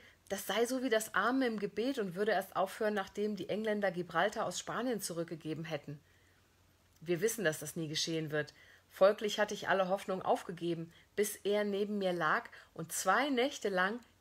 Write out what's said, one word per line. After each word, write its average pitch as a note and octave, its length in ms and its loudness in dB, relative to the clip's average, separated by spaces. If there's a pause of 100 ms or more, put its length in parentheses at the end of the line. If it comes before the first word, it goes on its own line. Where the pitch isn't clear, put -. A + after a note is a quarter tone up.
(280)
das G3 180 -6
sei G#3+ 180 0
so B3+ 200 -2
wie B3+ 60 -2
das A3 240 2
Amen A#3+ 400 2
im G#3 40 -4
Gebet A3 400 -2
und F#3+ 160 -2
würde G#3 160 2
erst F#3+ 240 0
aufhören, G#3 400 0
nachdem G#3 400 -2
die F3+ 140 -6
Engländer G#3 420 0
Gibraltar F3+ 560 0
aus F3+ 140 -4
Spanien G#3+ 400 -2
zurückgegeben D#3+ 640 -6
hätten. D3 340 -8 (1000)
Wir E3 200 0
wissen, A3+ 240 0
dass D#3 140 2
das D#3 160 -10
nie D#3+ 140 -4
geschehen D#3 420 -2
wird. D3+ 240 -2 (360)
Folglich G#3 500 4
hatte G#3 140 0
ich - 140 -4
alle F#3 200 4
Hoffnung F#3+ 340 -2
aufgegeben, E3+ 720 -2 (240)
bis G#3 200 2
er G#3 280 2
neben G3+ 340 0
mir F#3 140 2
lag F3 360 0 (260)
und E3 180 -8
zwei A3+ 360 4
Nächte B3+ 420 2
lang F#3+ 280 2 (220)